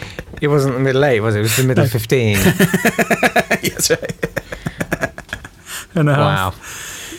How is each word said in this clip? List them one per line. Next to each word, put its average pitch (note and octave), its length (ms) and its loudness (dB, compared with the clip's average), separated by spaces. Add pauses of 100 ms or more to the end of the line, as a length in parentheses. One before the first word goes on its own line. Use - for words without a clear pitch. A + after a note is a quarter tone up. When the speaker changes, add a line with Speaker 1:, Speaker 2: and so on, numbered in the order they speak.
(400)
Speaker 1:
It D3+ 80 0
wasn't C#3 260 2
the B2+ 60 -2
middle C3+ 240 2
eight, B2+ 160 4
was A2 160 2
it? - 20 2
It G#2 40 2
was A2 140 0
the C3 60 2
middle B2+ 220 4
Speaker 2:
No. C3+ 40 2
Speaker 1:
fifteen. A2 500 2
Speaker 2:
<laughs> F#2+ 40 0
That's - 1500 0
right. - 220 -2
<laughs> - 1800 -10
And D3+ 140 2
a C#3+ 80 4
half. G2 400 0
Speaker 1:
Wow. - 40 -20 (580)